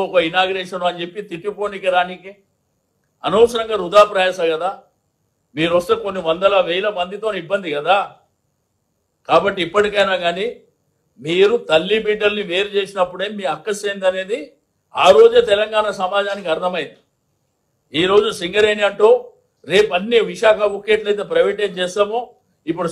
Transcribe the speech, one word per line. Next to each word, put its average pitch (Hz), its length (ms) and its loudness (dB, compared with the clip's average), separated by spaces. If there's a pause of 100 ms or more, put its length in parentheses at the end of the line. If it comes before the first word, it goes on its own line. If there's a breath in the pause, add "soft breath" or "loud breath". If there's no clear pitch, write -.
ఒక 175 240 2
ఇనాగ్రేషన్ 185 600 -4
అని 175 120 -8
చెప్పి 175 200 -12 (100)
తిట్టిపోనికి 196 640 -6
రానికి 180 360 -4 (920)
అనవసరంగా 226 580 2
వృధా 190 300 6
ప్రయాస 185 280 0 (120)
కదా. 165 180 -2 (880)
మీరు 165 220 -2
వస్తే 214 260 0
కొన్ని 190 260 -8
వందల 190 260 2 (140)
వేల 190 180 -2 (120)
మందితో 196 300 -6 (120)
ఇబ్బంది 180 340 -6
కదా. 160 220 0 (1300)
కాబట్టి 180 360 2
ఇప్పటికైనా 202 500 0 (100)
కానీ, 180 220 -2 (720)
మీరు 190 360 2 (140)
తల్లి 180 360 2
బిడ్డల్ని 208 440 -2
వేరు 196 260 -2
చేసినప్పుడే 190 520 -4 (100)
మీ 190 160 -10
అక్కసు 202 380 -8
ఏందనేది 190 480 -4 (560)
ఆ 135 100 2 (100)
రోజే 233 260 8 (100)
తెలంగాణ 214 360 0 (140)
సమాజానికి 196 520 -4
అర్థమైంది. 175 460 -6 (920)
ఈ 160 180 2
రోజు 214 180 4 (100)
సింగరేణి 208 480 0
అంటూ, 202 220 4 (580)
రేపు 196 300 2
అన్ని 220 220 0 (120)
విశాఖ 214 280 2 (160)
ఉక్కు 214 200 -4
ఎట్లయితే 202 360 -2
ప్రైవేటైజ్ 190 500 0
చేస్తామో, 202 380 -2 (480)
ఇప్పుడు 170 240 -4